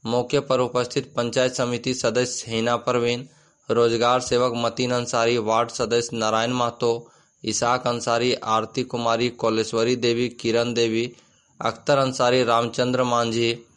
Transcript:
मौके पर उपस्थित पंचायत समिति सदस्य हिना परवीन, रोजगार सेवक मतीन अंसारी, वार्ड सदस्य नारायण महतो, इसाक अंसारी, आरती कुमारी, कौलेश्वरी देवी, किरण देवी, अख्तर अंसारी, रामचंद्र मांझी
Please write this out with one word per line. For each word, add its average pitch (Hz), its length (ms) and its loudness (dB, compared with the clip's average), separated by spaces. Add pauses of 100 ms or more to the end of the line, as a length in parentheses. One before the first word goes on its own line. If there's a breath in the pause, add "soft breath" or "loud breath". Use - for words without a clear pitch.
मौके 123 360 0
पर 127 200 0
उपस्थित 123 580 -2
पंचायत 127 360 0
समिति 123 400 -2
सदस्य 120 580 -2
हिना 113 260 0
परवीन, 120 500 -2 (420 soft breath)
रोजगार 120 500 4
सेवक 123 360 0
मतीन 120 360 -2
अंसारी, 120 480 0
वार्ड 110 300 2
सदस्य 117 480 -2
नारायण 113 360 0
महतो, 120 580 -2 (320 loud breath)
इसाक 120 440 0
अंसारी, 120 460 0
आरती 110 500 -2
कुमारी, 117 460 0
कौलेश्वरी 113 680 0
देवी, 120 360 0
किरण 117 420 -2
देवी, 117 380 0 (480 soft breath)
अख्तर 139 380 0
अंसारी, 127 460 2
रामचंद्र 120 640 0
मांझी 117 520 0 (200)